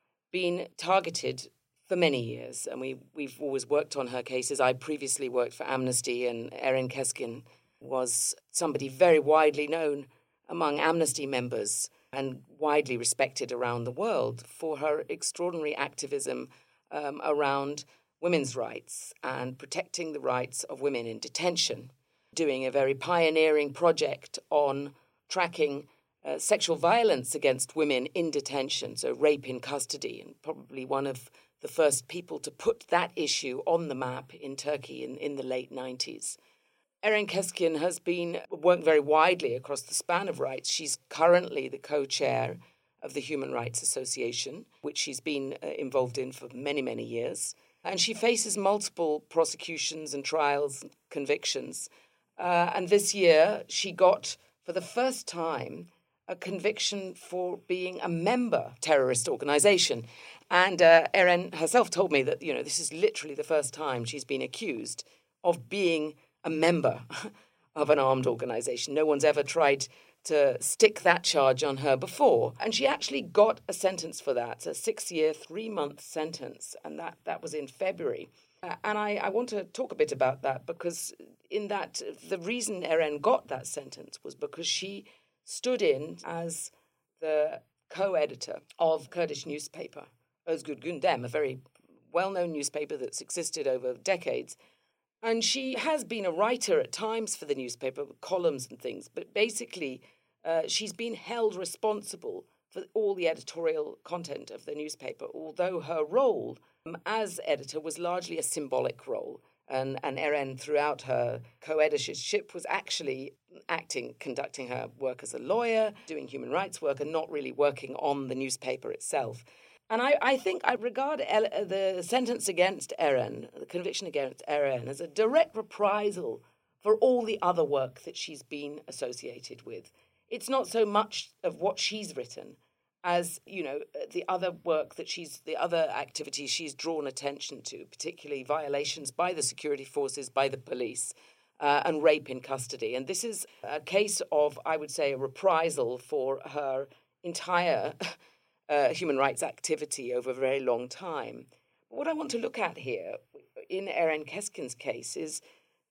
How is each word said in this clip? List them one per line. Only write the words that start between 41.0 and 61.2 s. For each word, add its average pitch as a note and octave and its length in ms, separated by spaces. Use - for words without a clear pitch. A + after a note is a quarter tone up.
currently E3 580
the C#3 120
co-chair C3+ 800
of C3+ 140
the D3 40
Human C3+ 320
Rights A#2+ 300
Association, C3 840
which D3+ 180
she's C3 200
been, C#3 440
uh, - 40
involved C3 400
in C3 120
for C3 220
many, C#3 300
many A#2 200
years. A#2+ 520
And F3+ 160
she A3 140
faces A3+ 420
multiple F#3+ 760
prosecutions D#3 840
and C#3 100
trials C#3+ 600
and C#3 80
convictions. C#3+ 800
Uh, F3 380
and F#3 120
this G3+ 280
year, F3 520
she - 240
got, - 460
for - 80
the F#3 100
first B3+ 460
time, E3 600
a F#3 100
conviction F#3+ 760
for F3+ 540
being F3+ 340
a F3+ 60
member F3+ 720
terrorist C3 480
organization. D3 800
And, F3+ 320
uh, E3 320
Eren F3+ 420